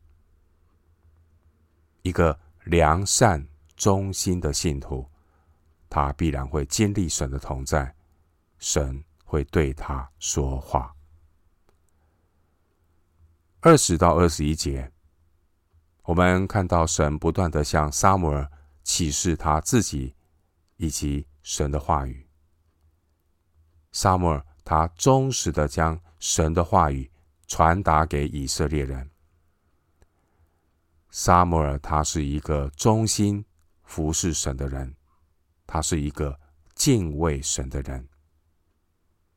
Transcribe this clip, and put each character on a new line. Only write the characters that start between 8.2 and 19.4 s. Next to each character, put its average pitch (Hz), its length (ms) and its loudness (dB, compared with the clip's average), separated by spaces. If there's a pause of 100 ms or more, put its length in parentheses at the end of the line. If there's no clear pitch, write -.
神 69 440 -4 (220)
会 76 200 -2
对 71 280 0
他 67 460 -8
说 67 420 -4
话。 67 340 -4 (2750)
二 165 160 10
十 87 200 2
到 82 200 6
二 87 120 6
十 80 160 -2
一 76 100 0
节， 67 360 -6 (1120)
我 - 100 -2
们 90 340 4
看 95 200 0
到 85 200 2
神 76 320 0
不 82 120 0
断 85 200 0
地 80 120 0
向 76 300 0
撒 98 240 4
母 87 120 0
耳 71 220 -2 (320)
启 - 280 -2
示 80 260 -2
他 78 240 0